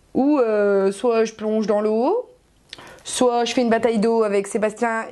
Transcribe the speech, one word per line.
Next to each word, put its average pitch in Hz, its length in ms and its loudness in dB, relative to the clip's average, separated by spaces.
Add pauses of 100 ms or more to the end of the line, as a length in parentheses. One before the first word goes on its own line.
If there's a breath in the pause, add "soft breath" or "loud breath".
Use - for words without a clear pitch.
(140)
où, 285 240 2
euh, 202 540 2
soit 226 320 0
je 220 80 -4
plonge 214 340 -2
dans 208 140 0
l'eau, 233 500 0 (760 loud breath)
soit 240 400 0
je 233 80 -6
fais 262 80 0
une 240 80 2
bataille 226 300 2
d'eau 226 240 2
avec 202 240 0
Sébastien 220 640 -4